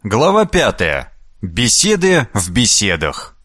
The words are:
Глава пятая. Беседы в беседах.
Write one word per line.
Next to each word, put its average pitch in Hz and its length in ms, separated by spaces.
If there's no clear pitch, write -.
Глава 190 360
пятая. 90 640
Беседы 156 880
в 90 180
беседах. 87 960